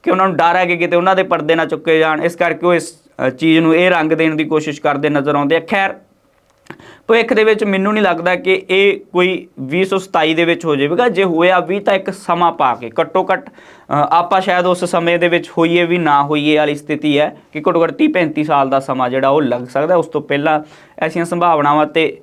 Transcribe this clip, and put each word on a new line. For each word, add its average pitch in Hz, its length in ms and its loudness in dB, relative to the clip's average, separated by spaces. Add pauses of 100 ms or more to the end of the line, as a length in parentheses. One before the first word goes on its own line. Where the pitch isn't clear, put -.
ਕਿ 349 80 -2
ਉਹਨਾਂ 190 160 2
ਨੂੰ 170 100 -2
ਡਰ 170 180 2
ਹੈ 185 100 2
ਕਿ 175 100 0
ਕਿਤੇ 170 200 -2
ਉਹਨਾਂ 185 200 2
ਦੇ 185 80 2
ਪਰਦੇ 165 320 0
ਨਾ 165 100 0
ਚੁੱਕੇ 160 340 0
ਜਾਣ। 156 220 0
ਇਸ 175 140 -2
ਕਰਕੇ 170 300 -2
ਉਹ 175 80 4
ਇਸ, 156 200 -2 (340)
ਅ, - 20 2
ਚੀਜ਼ 160 300 2
ਨੂੰ 160 160 4
ਇਹ 180 160 4
ਰੰਗ 160 200 0
ਦੇਣ 160 240 0
ਦੀ 156 80 -2
ਕੋਸ਼ਿਸ਼ 151 380 -4
ਕਰਦੇ 147 280 0
ਨਜ਼ਰ 147 260 0
ਆਉਂਦੇ 143 200 2
ਆ। 165 40 2
ਖੈਰ, 196 360 -2 (1120)
ਭਵਿੱਖ 233 260 2
ਦੇ 214 100 2
ਵਿੱਚ 214 200 2
ਮੈਨੂੰ 196 300 0
ਨਹੀਂ 214 100 0
ਲੱਗਦਾ 175 320 0
ਕਿ 185 340 -2
ਇਹ 196 300 2 (120)
ਕੋਈ 180 360 0 (120)
ਵੀਹ 151 260 -2
ਸੌ 190 120 -2
ਸਤਾਈ 160 360 -2
ਦੇ 170 120 2
ਵਿੱਚ 170 200 -2
ਹੋ 151 100 0
ਜਾਵੇਗਾ। 175 340 0
ਜੇ 185 140 0
ਹੋਇਆ 180 360 2
ਵੀ, 180 200 -4
ਤਾਂ 202 140 0
ਇੱਕ 190 160 -2
ਸਮਾਂ 175 420 -2
ਪਾ 135 240 0
ਕੇ, 117 160 -12 (100)
ਘੱਟੋ 185 320 -2
ਘੱਟ, - 160 -6
ਅ, - 40 -20 (360)
ਆਪਾਂ 170 520 0
ਸ਼ਾਇਦ 180 240 0
ਉਸ 180 200 0
ਸਮੇਂ 170 340 0
ਦੇ 175 80 2
ਵਿੱਚ 170 300 -2
ਹੋਈਏ 170 280 2
ਵੀ 175 120 0
ਨਾ 143 260 2
ਹੋਈਏ 151 340 0
ਵਾਲੀ 147 180 0
ਸਥਿਤੀ 147 440 -2
ਹੈ 151 180 -2 (160)
ਕਿ 156 60 -8
ਘੱਟੋ 170 240 0
ਘੱਟ 165 80 0
ਤੀਹ 160 180 0
ਪੈਂਤੀ 156 340 -2
ਸਾਲ 143 260 0
ਦਾ 135 100 0
ਸਮਾਂ 127 300 -2
ਜਿਹੜਾ 135 200 0
ਉਹ 151 120 2
ਲੱਗ 123 200 -2
ਸਕਦਾ। 147 340 -2
ਉਸ 165 120 0
ਤੋਂ 147 140 -4
ਪਹਿਲਾਂ 151 380 -2 (400)
ਐਸੀਆਂ 170 260 -4
ਸੰਭਾਵਨਾਵਾਂ 151 600 0
ਤੇ 147 380 -2